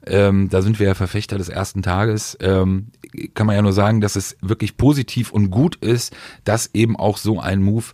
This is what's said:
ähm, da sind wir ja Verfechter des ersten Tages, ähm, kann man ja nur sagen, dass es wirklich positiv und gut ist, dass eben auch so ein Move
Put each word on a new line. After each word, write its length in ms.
ähm, 440
da 140
sind 180
wir 80
ja 60
Verfechter 440
des 100
ersten 360
Tages, 560
ähm, 480
kann 120
man 80
ja 80
nur 100
sagen, 280
dass 160
es 240
wirklich 360
positiv 540
und 200
gut 260
ist, 360
dass 320
eben 220
auch 220
so 200
ein 240
Move 320